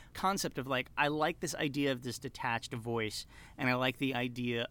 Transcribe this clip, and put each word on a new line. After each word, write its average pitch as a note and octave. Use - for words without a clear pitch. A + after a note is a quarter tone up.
concept F#3+
of, B2+
like, B2+
I D3
like D#3
this D3+
idea C#3
of B2
this B2
detached A#2+
voice A2+
and C3+
I B2+
like B2+
the C3
idea A#2+